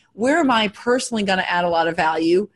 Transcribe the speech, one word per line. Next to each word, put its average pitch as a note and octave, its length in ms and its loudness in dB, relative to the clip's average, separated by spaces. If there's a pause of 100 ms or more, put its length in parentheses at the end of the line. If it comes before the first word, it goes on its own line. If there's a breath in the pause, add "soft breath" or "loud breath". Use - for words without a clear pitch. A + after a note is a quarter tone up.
(140 loud breath)
where C4 240 0
am C#4 140 2
I A3 180 2
personally A#3+ 540 -2
gonna F#3+ 240 0
add F3 160 0
a F3 60 0
lot E3 180 0
of E3 80 -4
value? E3 600 0